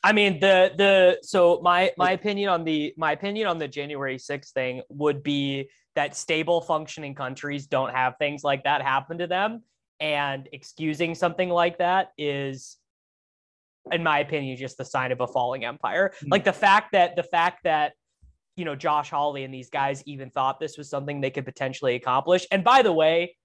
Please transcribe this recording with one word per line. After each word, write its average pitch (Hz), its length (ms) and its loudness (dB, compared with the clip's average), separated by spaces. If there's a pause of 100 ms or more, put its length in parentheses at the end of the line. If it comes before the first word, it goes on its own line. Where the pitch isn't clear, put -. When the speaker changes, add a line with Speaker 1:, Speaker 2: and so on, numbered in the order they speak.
Speaker 1:
I 196 100 4
mean, 202 280 4
the, 190 360 6
the, 190 460 6
so 175 400 4
my, 175 340 4
my 180 100 2
Speaker 2:
Like 185 140 0
Speaker 1:
opinion 202 280 -2
on 170 160 0
the, 151 320 -2
my 160 160 0
opinion 202 340 -4
on 175 120 -2
the 151 100 -6
January 139 500 -8
sixth 143 340 -10
thing 127 360 -4
would 143 340 -2
be 139 480 -2 (240)
that 143 220 -4
stable, 165 440 0
functioning 156 540 -6
countries 139 540 -8
don't 131 260 -2
have 127 240 0
things 147 240 -4
like 139 220 0
that 143 180 0
happen 135 360 -2
to 175 100 -6
them, 214 340 -2 (380)
and 143 520 -4
excusing 160 600 -6
something 180 360 -2
like 175 280 0
that 180 300 2 (100)
is, 139 600 -6 (1120)
in 170 100 -2
my 156 160 0
opinion, 143 380 -4
just 131 200 -12
the 135 80 -10
sign 127 280 -4
of 123 80 -4
a 123 80 -2
falling 127 360 -4
empire. 143 560 -4
Speaker 2:
Hmm. 147 120 -2
Speaker 1:
Like, 202 100 2
the 196 100 2
fact 202 400 4
that, 185 220 4
the 175 80 -2
fact 175 400 -2
that, 151 300 0 (640)
you 180 120 -8
know, 143 100 -6
Josh 147 320 0
Hawley 143 360 -4
and 131 100 -14
these 131 160 -14
guys 139 340 -4
even 135 240 -14
thought 135 320 -2
this 156 160 -8
was 143 140 -16
something 143 320 -6
they 135 80 -2
could 135 160 -8
potentially 131 480 -2
accomplish. 135 560 2
And 196 120 0
by 254 200 8
the 214 100 4
way 165 520 2